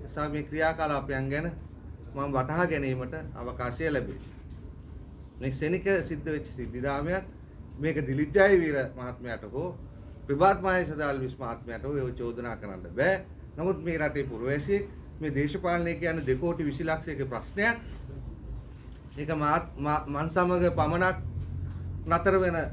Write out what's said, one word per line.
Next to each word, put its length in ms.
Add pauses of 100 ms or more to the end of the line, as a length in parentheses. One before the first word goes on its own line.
සහ 240
මේ 100
ක්‍රියාකලාපයන් 880
ගැන 160 (680)
මම 180
වටහා 340
ගැනීමට 480 (200)
අවකාශය 580
ලැබේ. 280 (1200)
මේ 100
ක්ෂණික 360 (180)
සිද්ධ 200
වෙච්ච 220
සිද්ධිදාමයක්. 760 (540)
මේක 180 (100)
දිලිප් 280
ජයවීර 420 (200)
මහත්මයාට 560
හෝ 160 (580)
ප්‍රභාත් 360
මහේෂ් 360
දල්විස් 400
මහත්මයාට 460
හෝ 120
ඒව 180
චෝදනා 420
කරන්න 400
බෑ. 180 (420)
නමුත් 280
මේ 140
රටේ 260
පුරවැසියෙක්, 640 (320)
මේ 140
දේශපාලනය 600
කියන්නේ 320
දෙකෝටි 380
විසි 200
ලක්ෂයක 440
ප්‍රශ්නයක්. 480 (1400)
ඒක 180
මාත්, 280 (120)
මා, 300
මන් 240
සමග 460
පමණක් 400 (880)
නතර 340
වෙන 180 (140)